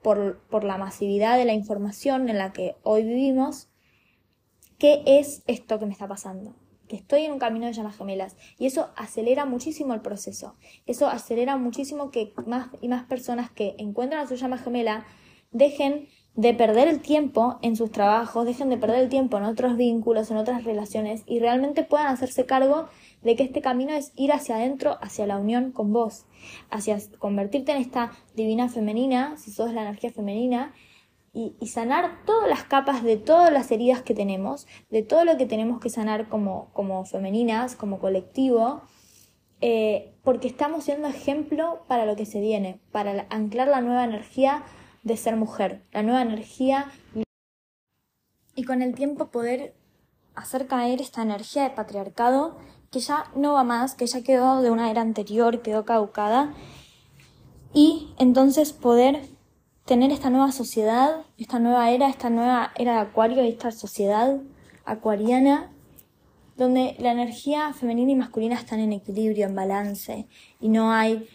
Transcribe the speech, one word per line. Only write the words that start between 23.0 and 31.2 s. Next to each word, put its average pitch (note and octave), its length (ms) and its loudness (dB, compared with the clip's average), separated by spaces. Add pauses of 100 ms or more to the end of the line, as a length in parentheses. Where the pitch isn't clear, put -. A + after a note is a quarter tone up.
de A#3 120 4
que C4 80 2
este C4 180 -2
camino C4 320 -2
es C#4+ 220 -6
ir C#4 160 2
hacia C#4+ 240 -2
adentro, C4+ 460 -2
hacia G#3 260 -6
la G3+ 100 -2
unión A#3+ 340 -2
con G#3+ 200 -2
vos, A3+ 340 -2 (440)
hacia G#3 280 -4 (200)
convertirte G3+ 560 -2
en C4+ 80 0
esta A#3+ 300 -4 (240)
divina A3 340 0
femenina, B3 680 -2
si - 140 -18
sos A#3 220 -4
la A3+ 80 -6
energía G#3 300 -8
femenina, A#3+ 600 -4 (600)